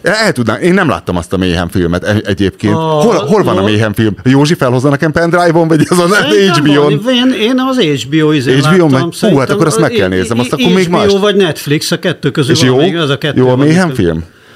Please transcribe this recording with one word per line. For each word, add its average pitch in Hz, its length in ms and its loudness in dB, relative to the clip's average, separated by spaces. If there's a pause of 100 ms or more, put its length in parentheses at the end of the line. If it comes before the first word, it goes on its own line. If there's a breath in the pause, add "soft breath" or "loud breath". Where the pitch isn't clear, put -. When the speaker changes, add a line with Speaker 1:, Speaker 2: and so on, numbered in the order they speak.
Speaker 1:
El, 180 120 -2
el 214 180 0
tudnám, 113 300 -4
én 175 120 2
nem 185 160 0
láttam 90 280 -4
azt 85 160 -6
a 92 40 -2
Mayhem 90 320 -2
filmet 87 340 -2
e-, 107 220 0
egyébként. 101 480 -2
Speaker 2:
A- 160 40 0
Speaker 1:
Hol, 160 380 0
hol 160 280 0
van 117 140 0
a - 20 0
Speaker 2:
a- 95 40 0
Speaker 1:
Mayhem 107 300 0
film? 107 300 0
Józsi 143 300 2
felhozza 131 360 0
nekem 147 220 -2
pendrive-on, 170 560 0
vagy 160 220 2
az 180 100 0
a 175 80 2
Speaker 2:
Szerintem 190 560 2
Speaker 1:
H - 0 -
B 143 140 2
O-n? 147 260 2
Speaker 2:
van, 254 100 0
én, 254 260 0
én 247 200 0
az 262 180 -2
H 147 320 -2
B 156 140 0
O 151 80 2
izén 131 320 0
Speaker 1:
H 151 140 2
B 180 40 4
O-n 156 100 2
Speaker 2:
láttam, - 0 -
Speaker 1:
megy? 131 100 2
Hú, 170 60 -4
hát 165 60 -8
Speaker 2:
szerintem 175 420 0
Speaker 1:
akkor 160 120 0
azt 147 120 0
meg 135 120 0
kell 104 140 0
Speaker 2:
a- 92 40 -2
Speaker 1:
néznem, 92 300 -2
azt 123 140 -4
akkor 226 200 0
még 185 120 2
Speaker 2:
H 165 40 -2
B 175 40 -2
O 165 40 2
Speaker 1:
más. 202 220 2
Speaker 2:
vagy 202 160 0
Netflix, 156 560 -2
a 170 80 -2
kettő 160 320 -4
közül 156 240 0
Speaker 1:
És - 60 0
jó? 127 120 4
Speaker 2:
valamelyik, 165 260 2
az 147 100 -2
a 139 80 -2
kettő, 143 200 -6
Speaker 1:
Jó 127 60 2
a - 20 4
Speaker 2:
valamelyik 135 280 2
Speaker 1:
Mayhem 180 160 0
Speaker 2:
közül. 123 160 -2
Speaker 1:
film? 82 180 -2 (320 loud breath)